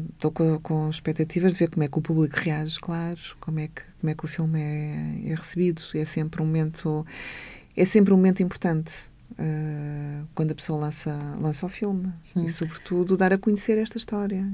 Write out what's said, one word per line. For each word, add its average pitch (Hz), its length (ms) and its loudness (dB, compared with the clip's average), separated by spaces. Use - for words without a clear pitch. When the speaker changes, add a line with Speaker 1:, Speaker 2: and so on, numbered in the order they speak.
Speaker 1:
estou 156 160 0
co-, 160 320 2
com 156 260 0
expectativas 160 640 2
de 185 60 -4
ver 170 120 6
como 156 140 0
é 143 40 0
que 143 100 -2
o - 20 4
público 156 380 2
reage, 156 420 -2
claro, 170 380 -4
como 156 220 -4
é 156 80 -4
que, - 140 -16
como 156 100 0
é 151 40 -2
que 160 100 -8
o 156 40 -6
filme 160 300 0
é, 151 720 -4
é 160 40 0
recebido. 175 480 0
É 156 120 0
sempre 156 360 -2
um 156 40 2
momento, 156 580 0
é - 80 6
sempre 196 300 8
um - 20 10
momento 185 260 6
importante, 165 500 0
eh, 147 800 -4
quando 156 160 0
a 156 40 -4
pessoa 151 240 -4
lança, 151 320 -4
lança 156 240 0
o 180 40 -4
filme. 185 440 -2
Speaker 2:
Hum. 170 80 2
Speaker 1:
E, 165 60 -2
sobretudo, 175 640 0
dar 185 160 6
a 196 60 4
conhecer 214 400 2
esta 220 180 -2
história, 202 580 -2